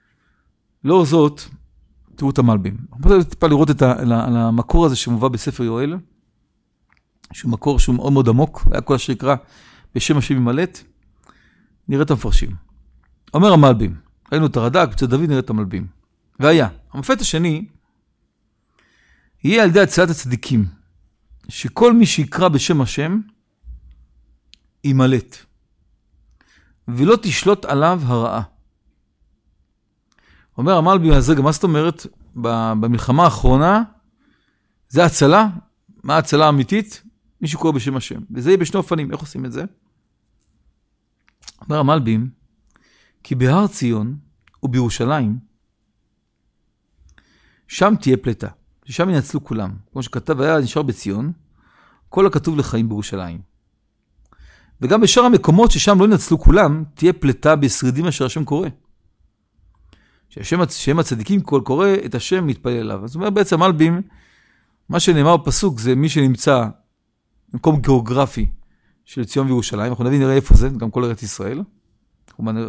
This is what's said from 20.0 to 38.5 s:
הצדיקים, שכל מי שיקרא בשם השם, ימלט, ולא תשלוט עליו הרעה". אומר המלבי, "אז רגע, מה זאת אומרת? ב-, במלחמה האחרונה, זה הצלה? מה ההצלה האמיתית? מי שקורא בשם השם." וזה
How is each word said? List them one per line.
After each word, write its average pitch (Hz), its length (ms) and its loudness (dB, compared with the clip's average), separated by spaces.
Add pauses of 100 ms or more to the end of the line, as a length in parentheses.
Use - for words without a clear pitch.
הצדיקים, 123 540 -2 (840)
שכל - 440 0
מי 233 140 6
שיקרא 165 420 -2
בשם 147 320 0
השם, 156 400 -4 (1600)
ימלט, 131 520 0 (1500)
ולא 143 340 2
תשלוט 196 420 0
עליו 160 400 0
הרעה". 117 380 -2 (2250)
אומר 175 180 2
המלבי, 165 360 4
"אז 135 180 4
רגע, 143 120 4
מה 151 100 2
זאת - 100 -4
אומרת? 160 440 -2 (340)
ב-, 113 400 -2
במלחמה 117 440 0
האחרונה, 160 580 4 (1080)
זה 160 160 2
הצלה? 202 440 4 (540)
מה 135 120 -4
ההצלה 156 320 2
האמיתית? 151 560 -2 (380)
מי 160 80 -6
שקורא 156 240 -2
בשם 135 240 -4
השם." - 240 -10 (100)
וזה 127 200 -4